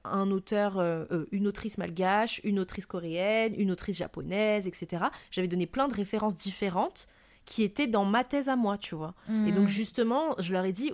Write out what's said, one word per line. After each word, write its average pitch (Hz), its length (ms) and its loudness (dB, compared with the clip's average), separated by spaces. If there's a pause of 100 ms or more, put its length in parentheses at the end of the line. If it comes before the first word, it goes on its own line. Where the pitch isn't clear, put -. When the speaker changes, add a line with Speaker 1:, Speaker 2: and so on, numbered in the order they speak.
Speaker 1:
un 196 300 0
auteur, 196 460 0
euh, 170 340 0
euh, 165 180 -2
une 202 160 0
autrice 202 320 -4
malgache, 185 640 0
une 202 160 0
autrice 185 280 -4
coréenne, 190 680 0
une 202 140 2
autrice 180 280 -4
japonaise, 190 680 0
et 175 80 -4
cetera. » 175 380 -4 (180)
J'avais 185 160 0
donné 175 200 0
plein 269 200 0
de 254 80 -2
références 202 400 0
différentes 190 720 -2 (380)
qui - 180 -2
étaient 208 240 2
dans 214 180 4
ma 220 200 2
thèse 277 240 0
à 262 80 2
moi, 202 200 2
tu 180 200 -8
vois. 156 180 -8 (320)
Et 208 60 4
donc, 202 120 6
Speaker 2:
Mhm. 196 40 6
Speaker 1:
justement, 233 720 2
je 175 120 -2
leur 185 120 2
ai 190 80 2
dit, « 254 220 -2